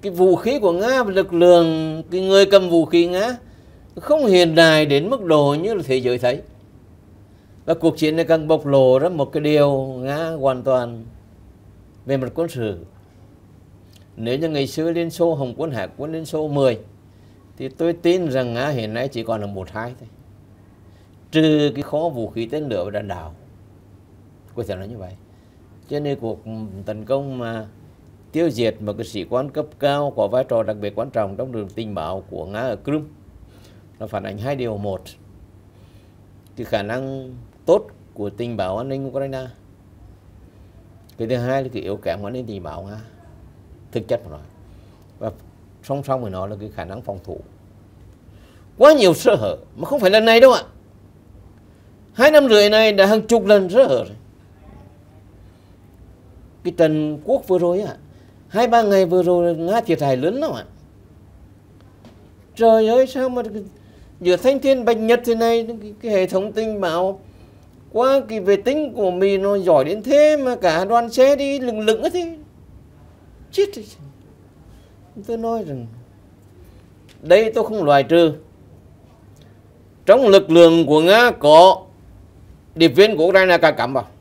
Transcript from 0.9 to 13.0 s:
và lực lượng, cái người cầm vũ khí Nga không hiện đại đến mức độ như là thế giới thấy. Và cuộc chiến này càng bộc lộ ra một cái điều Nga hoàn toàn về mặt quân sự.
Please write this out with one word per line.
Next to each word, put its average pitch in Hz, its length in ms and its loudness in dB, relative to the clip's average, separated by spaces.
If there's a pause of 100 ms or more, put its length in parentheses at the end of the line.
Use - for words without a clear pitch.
và 202 80 -4
lực 185 220 -2
lượng, 160 800 4
cái 185 100 -4
người 190 240 4
cầm 196 240 4
vũ 165 160 2
khí 170 220 2
Nga 208 300 -4 (580)
không 294 300 0
hiện 175 300 4
đại 160 300 6
đến 143 240 0
mức 254 140 -4
độ 147 380 2
như 214 120 -4
là 180 120 -6
thế 131 120 0
giới 123 200 -2
thấy. 123 240 -2 (1200)
Và 160 80 -2
cuộc 165 240 0
chiến 156 180 -2
này 165 100 -2
càng 160 220 0
bộc 156 180 0
lộ 131 340 4
ra 160 100 0
một 156 220 -4
cái 151 120 -6
điều 147 380 2
Nga 135 480 -8
hoàn 135 340 -4
toàn 120 420 -4 (1000)
về 135 120 -4
mặt 131 180 -6
quân 165 140 -6
sự. 104 360 -8 (1300)